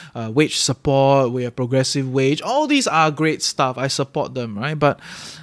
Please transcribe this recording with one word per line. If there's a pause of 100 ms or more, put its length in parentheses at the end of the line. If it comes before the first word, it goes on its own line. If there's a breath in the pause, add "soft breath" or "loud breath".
(160 loud breath)
uh,
wage
support,
we
have
progressive
wage.
All
these
are
great
stuff.
I
support
them,
right?
But (440 loud breath)